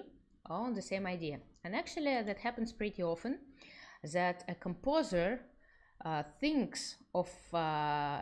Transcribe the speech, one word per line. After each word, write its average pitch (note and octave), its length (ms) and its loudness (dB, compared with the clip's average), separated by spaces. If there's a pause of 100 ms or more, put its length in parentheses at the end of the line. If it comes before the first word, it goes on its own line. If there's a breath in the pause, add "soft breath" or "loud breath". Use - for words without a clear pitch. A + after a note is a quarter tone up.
(460)
on A3+ 280 -2
the G3 80 -2
same F#3+ 240 -2
idea. F3+ 340 -2 (260)
And F#3 100 -4
actually, C#4+ 480 0
that G3+ 160 -4
happens A#3 320 -2
pretty G#3 320 -2
often, E3 360 0 (720 loud breath)
that F3+ 340 2
a F3 80 -2
composer, G#3+ 840 2 (640 soft breath)
uh, D#3 180 0 (160)
thinks C#4+ 560 2 (180)
of, F3+ 160 2 (240)
uh, D3+ 680 2